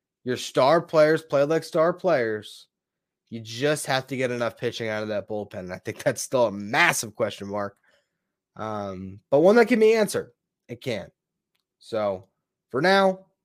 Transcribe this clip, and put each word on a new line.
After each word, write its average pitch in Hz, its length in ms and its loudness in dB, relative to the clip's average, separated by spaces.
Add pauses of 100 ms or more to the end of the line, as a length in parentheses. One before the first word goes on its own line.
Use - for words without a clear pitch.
(240)
your 123 140 -2
star 147 440 2
players 156 400 4
play 143 220 0
like 160 200 0
star 170 300 0
players. 123 760 -4 (600)
You 117 100 -12
just 120 480 -4
have 131 200 -2
to 135 100 -6
get 127 140 -2
enough 120 260 -4
pitching 117 320 -6
out 107 140 -4
of 107 60 -8
that 101 180 -6
bullpen. 104 320 -8
And 92 140 -10
I 92 60 -12
think - 240 -10
that's 123 180 -2
still 123 260 0
a 101 40 -4
massive 113 640 -2
question 107 320 -6
mark, 202 300 -8 (800)
um, 101 640 -10 (120)
but 139 80 4
one 190 160 6
that 240 120 6
can 240 120 2
be 220 140 6
answered. 208 380 -2 (380)
It 120 120 -14
can. 104 280 -8 (680)
So 101 480 -4 (420)
for 127 120 -2
now, 190 440 2 (200)